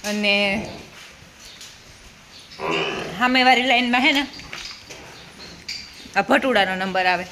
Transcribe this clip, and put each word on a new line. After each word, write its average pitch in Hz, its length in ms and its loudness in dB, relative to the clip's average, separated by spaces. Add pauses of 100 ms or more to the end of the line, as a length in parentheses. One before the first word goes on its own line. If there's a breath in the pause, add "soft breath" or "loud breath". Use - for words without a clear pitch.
અને 202 560 0 (2500)
સામેવાળી 247 440 4
લાઈનમાં 247 380 2
હે 294 100 4
ને 277 140 2 (1900)
આ 196 60 4
ભટુડાનો 208 540 2
નંબર 185 300 0
આવે. 180 260 2